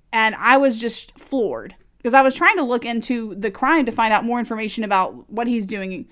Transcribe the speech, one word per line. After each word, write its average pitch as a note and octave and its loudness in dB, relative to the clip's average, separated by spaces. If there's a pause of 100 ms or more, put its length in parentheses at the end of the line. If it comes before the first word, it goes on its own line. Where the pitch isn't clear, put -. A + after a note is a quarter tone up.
(120)
And A3 2
I A#3+ 4
was C4 2
just - -8
floored. D3 -4 (300)
'Cause A#3+ 2
I C4+ 8
was C4 4
trying F#4+ 2
to D#4 0
look A#3+ -2
into A#3 -4
the G3+ -4
crime C#4 2
to A#3 -2
find A3 0
out G#3 0
more A#3+ -2
information A3 -6
about F#3 -2
what A#3 -4
he's A3+ -2
doing F#3+ -8